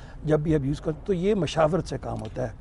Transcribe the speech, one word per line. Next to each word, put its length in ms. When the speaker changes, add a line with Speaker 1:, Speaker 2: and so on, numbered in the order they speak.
Speaker 1:
जब 180
भी 120
आप 100
यूज़ 180
करते 240
तो 60
ये 220
मशावरत 500
से 140
काम 200
होता 240
है, 60
Speaker 2:
आप 120